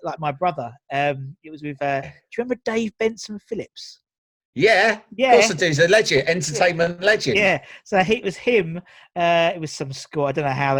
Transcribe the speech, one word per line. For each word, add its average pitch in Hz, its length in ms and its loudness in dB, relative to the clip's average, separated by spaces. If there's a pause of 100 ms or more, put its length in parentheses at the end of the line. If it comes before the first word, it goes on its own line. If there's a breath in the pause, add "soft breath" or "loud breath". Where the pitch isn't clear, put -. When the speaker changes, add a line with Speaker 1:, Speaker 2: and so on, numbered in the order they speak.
Speaker 1:
like, 156 160 -8
my 151 140 -4
brother. 139 400 -4 (180)
Um, 139 540 -4
it 156 80 -18
was 151 100 -16
with, 147 180 -10
uh, 139 200 -2
do 147 80 -12
you - 40 -18 (260)
remember 247 260 -4
Dave 220 340 -4
Benson 220 400 -4
Phillips? - 640 -12 (560)
Speaker 2:
Yeah, 208 440 2 (160)
Speaker 1:
Yeah. 254 180 4
Speaker 2:
of - 60 8
course 220 100 4
I 185 40 -4
do. 170 120 0
He's 147 140 0
a 170 80 6
legend, 190 400 4
entertainment 170 720 0
legend. 208 360 0
Speaker 1:
Yeah, 190 260 0 (220 loud breath)
so 202 200 0
he, 208 120 2
it 247 80 -12
was 190 120 -6
him. 175 440 0 (360 soft breath)
Uh, 170 380 4
it 170 60 -10
was 156 120 -8
some 139 200 -8
school. 143 340 -4
I 139 60 -2
don't 151 120 -2
know 139 80 0
how, 139 280 0